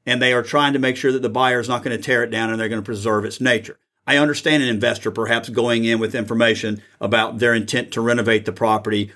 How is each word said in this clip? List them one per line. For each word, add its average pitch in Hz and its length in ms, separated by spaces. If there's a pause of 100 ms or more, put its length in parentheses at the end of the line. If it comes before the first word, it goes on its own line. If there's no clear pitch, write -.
and 123 120
they 127 140
are 120 100
trying 143 300
to 139 60
make 127 180
sure 135 140
that 131 100
the 123 80
buyer 123 300
is 113 100
not 120 140
gonna 120 160
tear 120 240
it 113 80
down 113 180
and 113 100
they're 110 100
gonna 110 120
preserve 107 440
its - 140
nature. 120 380 (300)
I 139 100
understand 147 440
an 127 80
investor 113 400
perhaps 113 400
going 117 340
in 113 140
with 110 160
information 113 720 (180)
about 113 380
their 117 160
intent 113 380
to 120 80
renovate 113 440
the 110 60
property 107 640